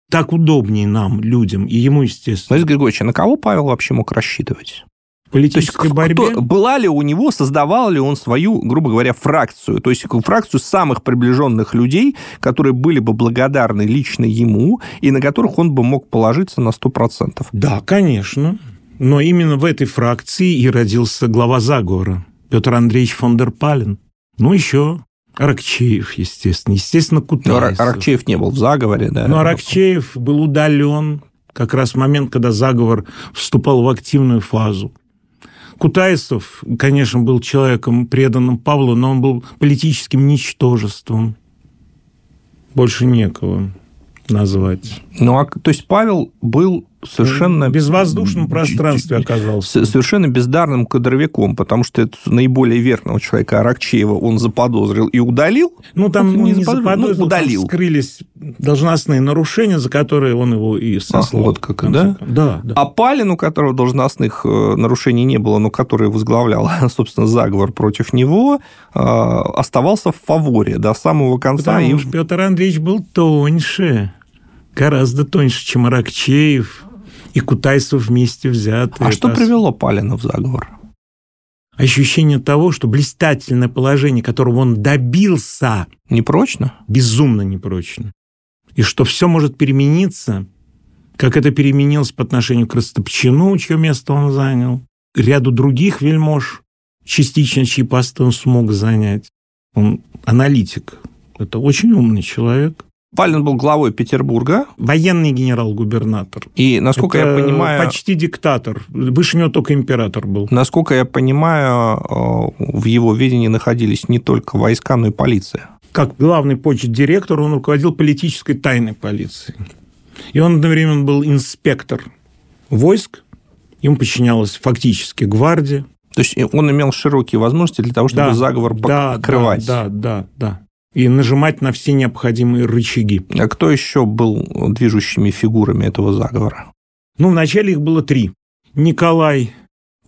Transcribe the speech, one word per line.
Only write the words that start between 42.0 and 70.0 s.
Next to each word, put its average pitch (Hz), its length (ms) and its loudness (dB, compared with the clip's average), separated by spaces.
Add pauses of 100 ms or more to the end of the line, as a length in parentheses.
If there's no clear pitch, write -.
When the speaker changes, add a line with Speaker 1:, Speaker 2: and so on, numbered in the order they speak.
Speaker 1:
Больше 123 320 2
некого 95 640 0 (580)
назвать. 95 760 -2 (180)
Speaker 2:
Ну, 123 180 4
а 143 60 2
к-, - 160 -10
то - 100 -2
есть 156 160 -2
Павел 202 460 0 (100)
был 165 420 0 (240)
совершенно 143 600 0
Speaker 1:
В 127 40 0
безвоздушном 170 760 0
Speaker 2:
ч-, 139 40 -6
Speaker 1:
пространстве 151 680 -2
Speaker 2:
ч-, 110 40 0
Speaker 1:
оказался. 107 640 -2
Speaker 2:
с-, 113 40 2
совершенно 135 380 2
бездарным 127 580 0
кадровиком, 127 720 0
потому 117 300 0
что - 180 0
это - 240 -4
наиболее 127 540 2
верного 117 400 0
человека 110 400 -2
Аракчеева 110 540 0
он 113 260 0
заподозрил 110 640 0
и 123 140 0
удалил. 156 520 2 (220)
Speaker 1:
Ну, 196 140 2
там 190 240 2
Speaker 2:
Ну, 190 140 2
не 190 80 4
Speaker 1:
не 185 100 2
Speaker 2:
заподозрил, 247 180 -2
Speaker 1:
заподозрил, 214 280 0
Speaker 2:
ну, 196 40 0
Speaker 1:
там 175 120 0
Speaker 2:
удалил. 151 360 0
Speaker 1:
вскрылись 160 560 -2 (160)
должностные 147 880 0
нарушения, 160 580 0
за 123 100 -2
которые 139 460 0
он 123 200 0
его 110 220 0
и 110 200 -2
Speaker 2:
А, 98 40 -4
Speaker 1:
сослал, 110 440 -2
Speaker 2:
вот - 160 0
как, - 160 -8
Speaker 1:
в - 20 -12
конце - 140 -2 (100)
Speaker 2:
да? 196 120 2
Speaker 1:
концов. - 200 -10
Да, 123 300 0
да. 120 100 -6
Speaker 2:
А 143 120 0
Палин, 233 440 0
у 175 60 -2
которого 156 380 -2
должностных, 127 680 -2
э, 107 320 0
нарушений 120 480 0
не 131 140 2
было, 107 220 0
но 107 100 0
который 110 380 0
возглавлял, 110 600 0 (120)
<laughs> 123 100 2
собственно, 110 380 -2
заговор 110 420 0
против 110 420 -2
него, 190 460 2 (340)
э, - 60 -4
оставался 123 1120 0